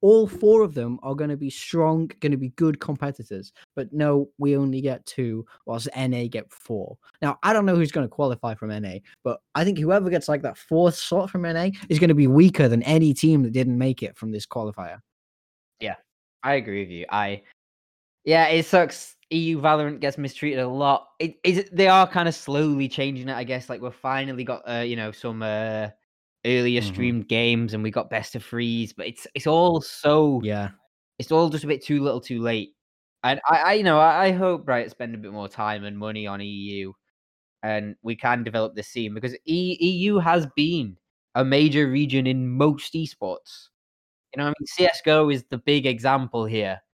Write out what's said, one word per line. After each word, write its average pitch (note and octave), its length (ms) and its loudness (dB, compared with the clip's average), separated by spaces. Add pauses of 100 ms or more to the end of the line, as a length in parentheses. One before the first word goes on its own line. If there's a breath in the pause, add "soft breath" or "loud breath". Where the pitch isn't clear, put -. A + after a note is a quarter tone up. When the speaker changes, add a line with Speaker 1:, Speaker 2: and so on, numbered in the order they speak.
Speaker 1:
All G#3+ 260 8
four G#3+ 340 6
of E3 120 0
them A#2+ 280 -4
are C3+ 140 -6
gonna D3 200 -4
be C#3+ 140 -8
strong, D#3+ 580 0 (120)
gonna C#3+ 160 0
be C3 140 -4
good D#3+ 280 0
competitors. C3 760 -8 (220 soft breath)
But C3 180 -8
no, C#3+ 360 2 (100)
we C#3+ 180 2
only C3+ 240 0
get C3+ 240 -4
two, A2+ 400 -4 (220 soft breath)
whilst A#2 280 -8
N B2+ 200 -2
A A#2+ 140 -4
get A2 240 -10
four. - 440 -10 (240 soft breath)
Now, C#3+ 220 -2
I G3+ 100 2
don't G#3 140 2
know F#3 80 4
who's E3 160 2
gonna C#3+ 180 -2
qualify B2 460 -4
from G#2+ 160 -10
N G#2+ 140 -6
A, F#2+ 180 -10 (220 soft breath)
but A#2+ 160 -6 (160)
I D#3+ 80 0
think F#3+ 140 0
whoever F3+ 320 2
gets, E3+ 180 -2
like, D3 140 0
that C3 140 -6
fourth E3 380 2
slot F#3 360 -2
from F3 140 -4
N E3 120 -4
A F#3 160 -2 (160 loud breath)
is D#3 100 2
gonna E3 160 6
be C#3+ 140 6
weaker D3+ 400 8
than A#2 160 2
any D#3 300 4
team D#3 280 4
that A#2 100 0
didn't B2+ 260 0
make C3 260 0
it - 120 -10
from A2 140 -10
this G#2+ 160 -8
qualifier. G#2 540 -10 (800)
Speaker 2:
Yeah, G#2 160 -8 (480)
I C#3 100 0
agree G#2+ 280 -4
with F2+ 80 -10
you. E2+ 200 -12
I, G2+ 320 -4 (840 soft breath)
yeah, D#3+ 240 4
it E3 180 2
sucks. - 500 0 (160)
E D#3+ 60 0 (120)
U D#3+ 80 -2
Valorant D3+ 420 0
gets C#3 180 -4
mistreated C#3 420 -6
a B2+ 80 -2
lot. C#3 400 0 (100)
It, E3 260 -6
it, F#3 320 0
they F#3+ 120 4
are F#3 180 6
kinda F3 260 0
slowly C#3+ 560 -2
changing C3+ 400 -8
it, C3 60 -6
I B2 100 -8
guess. B2+ 240 -8
Like, A#2 140 -10
we've B2 120 -12
finally C3+ 500 -6
got, B2 240 -8
uh, A#2 120 -4
you A#2+ 160 -4
know, G#2+ 140 -8
some, A2 320 -10
uh, G#2+ 460 -4 (580)
earlier B2 340 2
Speaker 1:
Mm-hmm. G2+ 140 -4
Speaker 2:
streamed A#2+ 340 -2
games, A#2 460 0
and G#2+ 80 -4
we A2 80 -4
got - 200 -4
best G#2+ 260 -6
of A2 80 -12
threes, A#2 480 -4
but F2+ 140 -12
it's, - 280 -14
it's C3+ 120 -6
all E3 340 4
so D3 640 2
Speaker 1:
Yeah. G#2 260 -4 (480)
Speaker 2:
it's - 140 -6
all D#3+ 180 4
just D3+ 140 -6
a - 20 -8
bit D3 180 -2
too D3 180 0
little B2+ 180 -2
too A#2+ 200 -8
late. A2+ 340 -4 (500)
And C3 160 0 (100)
I, D#3+ 60 6
I, E3 180 2
you G#3+ 80 2
know, E3 160 6
I, D#3+ 280 6
I F#3+ 60 4
hope F3+ 360 0
Riot A#2+ 220 0
spend A#2 240 -10
a A2 40 -10
bit G2+ 140 -14
more G2+ 160 -8
time G#2+ 360 -4
and G2+ 140 -10
money G#2+ 300 -8
on G2+ 120 -8
E G2+ 60 -10
U, G2+ 480 -8 (680)
and G#2+ 400 -6
we A2+ 140 -6
can A#2+ 280 -2
develop A2 320 -4
this G#2 120 -12
scene, G#2+ 260 -8
because A#2+ 200 -8 (120)
E-, F3+ 340 -2
E F3 100 2 (160)
U G#3 140 2
has E3 260 2 (100)
been D3 400 -2 (380)
a C3 100 2
major C#3+ 460 4
region C3+ 360 0
in C3 220 -2
most D3 460 0
esports. - 760 -10 (640)
You C3+ 40 -12
know C#3+ 60 0
what D3 60 0
I D3+ 100 -6
mean? D3 80 -10
C F3+ 180 2
S - 180 0
G D#3+ 60 4
O D#3 200 6
is C3 200 -2
the B2+ 80 -6
big C#3+ 280 0
example B2+ 600 0
here G#2 340 -4 (160)